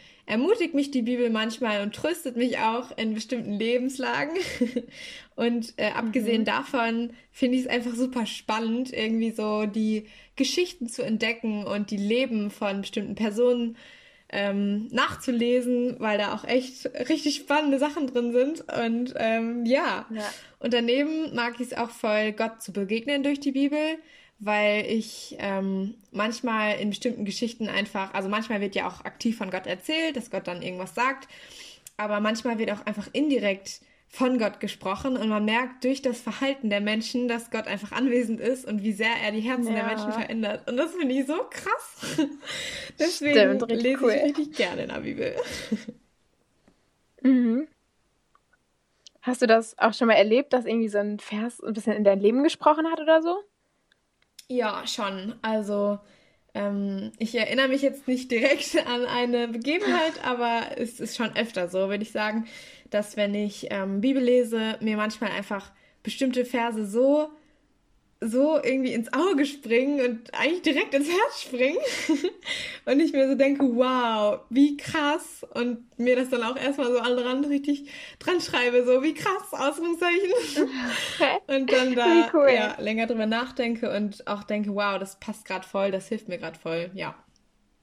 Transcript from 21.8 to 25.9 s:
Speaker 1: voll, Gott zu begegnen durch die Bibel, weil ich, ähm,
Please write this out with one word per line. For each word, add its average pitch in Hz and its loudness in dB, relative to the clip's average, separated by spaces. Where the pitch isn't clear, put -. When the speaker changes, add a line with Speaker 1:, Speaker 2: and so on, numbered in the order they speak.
Speaker 1:
voll, 214 0
Gott 226 -4
zu - -12
begegnen 226 -2
durch 285 0
die 277 -2
Bibel, 302 0
weil 208 2
ich, - -4
ähm, 196 -2